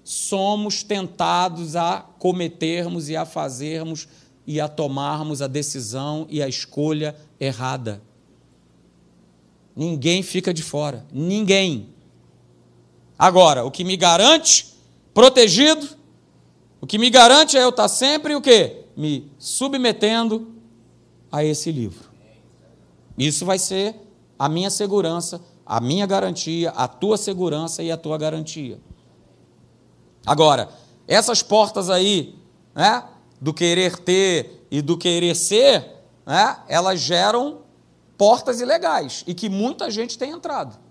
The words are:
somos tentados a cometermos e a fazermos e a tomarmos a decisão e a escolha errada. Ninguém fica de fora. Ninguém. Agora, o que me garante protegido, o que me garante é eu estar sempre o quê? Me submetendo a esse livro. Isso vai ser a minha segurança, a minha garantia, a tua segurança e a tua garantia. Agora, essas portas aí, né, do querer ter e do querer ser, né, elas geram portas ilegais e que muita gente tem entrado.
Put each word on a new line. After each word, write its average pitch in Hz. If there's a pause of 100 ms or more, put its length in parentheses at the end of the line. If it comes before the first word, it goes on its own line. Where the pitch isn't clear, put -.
somos 208
tentados 175
a 175 (160)
cometermos 170
e 156
a 160
fazermos 156 (400)
e 151
a 147
tomarmos 147
a 139
decisão 139
e 147
a 135
escolha 151 (220)
errada. 127 (1700)
Ninguém 165
fica 185
de 160
fora. 147
Ninguém. 185 (1200)
Agora, 165
o 135
que 175
me 185
garante 196 (400)
protegido, 254 (960)
o 139
que 208
me 240
garante 262
é 254
eu 254
estar 233
sempre 294
o 277
quê? 220 (120)
Me 147
submetendo 226 (800)
a 147
esse 156
livro. 113 (1080)
Isso 147
vai 185
ser 196 (420)
a 139
minha 180
segurança, 175 (240)
a 113
minha 151
garantia, 180
a 123
tua 202
segurança 165
e 165
a 165
tua 156
garantia. 156 (1400)
Agora, 147 (380)
essas 226
portas 202
aí, 185 (400)
né, 214 (320)
do 147
querer 175
ter 180
e 143
do 160
querer 170
ser, 226 (400)
né, 196
elas 180
geram 202 (560)
portas 233
ilegais 262
e 180
que 180
muita 202
gente 226
tem 269
entrado. 269 (120)